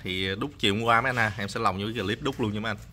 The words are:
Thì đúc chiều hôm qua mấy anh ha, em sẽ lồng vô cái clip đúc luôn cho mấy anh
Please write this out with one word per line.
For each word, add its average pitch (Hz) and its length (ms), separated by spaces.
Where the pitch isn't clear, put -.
Thì 95 260
đúc 139 200
chiều 101 160
hôm 113 80
qua 113 180
mấy 131 100
anh 123 60
ha, 110 220
em 101 100
sẽ 113 120
lồng 98 180
vô 101 160
cái 113 80
clip 107 200
đúc 139 180
luôn 107 140
cho 104 60
mấy 110 100
anh 101 60